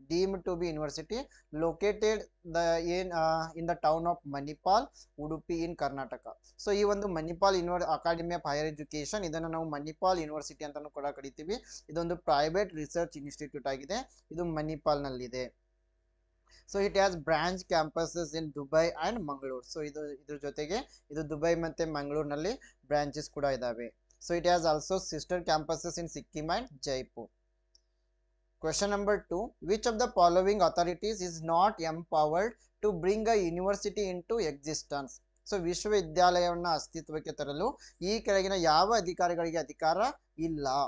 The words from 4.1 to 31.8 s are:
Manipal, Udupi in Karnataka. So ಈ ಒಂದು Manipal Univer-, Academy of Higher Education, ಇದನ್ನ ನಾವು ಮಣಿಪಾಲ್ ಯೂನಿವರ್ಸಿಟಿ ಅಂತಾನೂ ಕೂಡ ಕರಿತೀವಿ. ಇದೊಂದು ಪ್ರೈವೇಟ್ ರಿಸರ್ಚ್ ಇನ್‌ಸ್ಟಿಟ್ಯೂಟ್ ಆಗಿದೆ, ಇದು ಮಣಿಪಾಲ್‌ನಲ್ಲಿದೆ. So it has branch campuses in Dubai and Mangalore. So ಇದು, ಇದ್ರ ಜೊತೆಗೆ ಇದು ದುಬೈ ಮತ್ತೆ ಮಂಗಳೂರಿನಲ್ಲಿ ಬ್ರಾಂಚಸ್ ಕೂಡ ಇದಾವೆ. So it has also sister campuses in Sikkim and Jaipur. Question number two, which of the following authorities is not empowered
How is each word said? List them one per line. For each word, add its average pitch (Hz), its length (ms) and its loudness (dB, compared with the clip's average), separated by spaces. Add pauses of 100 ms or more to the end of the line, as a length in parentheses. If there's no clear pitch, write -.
Manipal, 151 600 0 (320)
Udupi 156 440 -6
in 170 120 -4
Karnataka. 135 560 -6 (260)
So - 140 -2
ಈ 202 120 4
ಒಂದು 202 240 2
Manipal 170 520 2
Univer-, 175 280 0 (100)
Academy 170 380 0
of 165 60 -4
Higher 151 300 0
Education, 151 540 -6
ಇದನ್ನ 165 200 -4
ನಾವು 165 240 -4
ಮಣಿಪಾಲ್ 156 500 0
ಯೂನಿವರ್ಸಿಟಿ 151 460 -8
ಅಂತಾನೂ 147 240 -10
ಕೂಡ 139 180 -8
ಕರಿತೀವಿ. 143 840 -8
ಇದೊಂದು 170 280 -2
ಪ್ರೈವೇಟ್ 165 560 2
ರಿಸರ್ಚ್ 156 440 -4
ಇನ್‌ಸ್ಟಿಟ್ಯೂಟ್ 143 500 -8
ಆಗಿದೆ, 139 320 -4 (320)
ಇದು 170 140 -4 (120)
ಮಣಿಪಾಲ್‌ನಲ್ಲಿದೆ. 139 880 -2 (1200)
So 202 100 -2
it 196 160 2
has 185 180 6 (160)
branch 170 320 2 (140)
campuses 160 640 0
in 156 120 -6
Dubai 147 360 2 (180)
and 220 120 -2 (100)
Mangalore. 135 360 -8 (100)
So 165 80 -8
ಇದು, 147 200 -8 (120)
ಇದ್ರ 147 240 -12
ಜೊತೆಗೆ 147 400 -6 (340)
ಇದು 147 180 -6
ದುಬೈ 160 260 2
ಮತ್ತೆ 165 300 -2
ಮಂಗಳೂರಿನಲ್ಲಿ 147 680 -4 (320)
ಬ್ರಾಂಚಸ್ 147 420 -2
ಕೂಡ 143 160 -4
ಇದಾವೆ. 120 420 -2 (340)
So 175 120 -4
it 170 200 2
has 170 200 4
also 170 240 0
sister 180 420 -4 (120)
campuses 156 500 -2
in 170 60 -6
Sikkim 156 420 -8
and 233 180 -2 (200)
Jaipur. 123 400 -6 (1300)
Question 160 300 0
number 202 400 0
two, 190 300 -4
which 208 260 0
of 226 140 0
the 240 160 2
following 185 460 6
authorities 180 600 2
is 165 220 -8
not 170 360 4
empowered 160 760 2 (280)